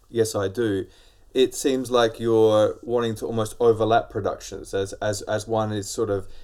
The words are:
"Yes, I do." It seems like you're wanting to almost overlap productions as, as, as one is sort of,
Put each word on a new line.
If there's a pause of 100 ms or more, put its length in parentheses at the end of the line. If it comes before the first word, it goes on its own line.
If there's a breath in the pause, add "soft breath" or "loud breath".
"Yes,
I
do." (480 soft breath)
It
seems
like
you're
wanting
to
almost
overlap
productions
as,
as,
as
one
is
sort
of, (160 soft breath)